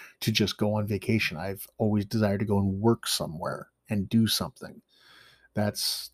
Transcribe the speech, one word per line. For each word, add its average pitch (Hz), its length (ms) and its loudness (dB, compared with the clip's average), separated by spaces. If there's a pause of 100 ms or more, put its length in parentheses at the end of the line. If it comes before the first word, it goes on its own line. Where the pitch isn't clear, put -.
(200)
to - 140 0
just 107 240 2
go 107 180 0
on 107 100 0
vacation. 104 520 0
I've 95 280 -8 (120)
always 107 260 2
desired 101 380 0
to 107 40 0
go 101 120 2
and 98 240 0
work 117 260 4
somewhere - 640 -6 (200)
and 101 200 -2
do 113 180 4
something. - 540 -6 (720)
That's - 600 -2